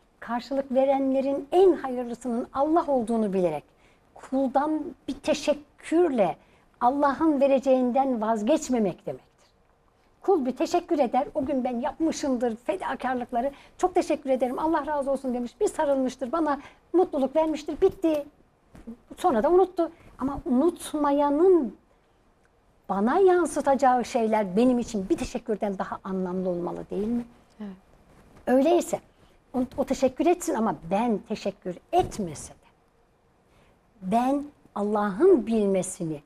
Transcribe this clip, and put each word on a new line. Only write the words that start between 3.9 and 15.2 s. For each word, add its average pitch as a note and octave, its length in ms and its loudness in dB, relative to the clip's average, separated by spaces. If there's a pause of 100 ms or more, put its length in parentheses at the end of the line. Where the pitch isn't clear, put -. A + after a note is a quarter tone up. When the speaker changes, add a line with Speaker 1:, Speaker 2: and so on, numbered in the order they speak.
Speaker 1:
kuldan C#4 680 -2 (260)
bir C#4 60 -8
teşekkürle D4 1200 -2 (440)
Allah'ın C#4 600 2
vereceğinden C4 800 2
vazgeçmemek A3+ 840 0
demektir. - 260 -12 (920)
Kul E4+ 240 0
bir B3+ 100 -2
teşekkür E4+ 440 -2
eder, C4 360 0
o C#4 100 -2
gün C4 180 -2
ben B3 160 -4
yapmışımdır C4 760 -2
fedakarlıkları, B3+ 960 -4 (260)
çok F4+ 180 0
teşekkür D#4+ 340 0
ederim, C4 300 0
Allah D#4 280 0
razı C#4 240 -2
olsun C4 220 -4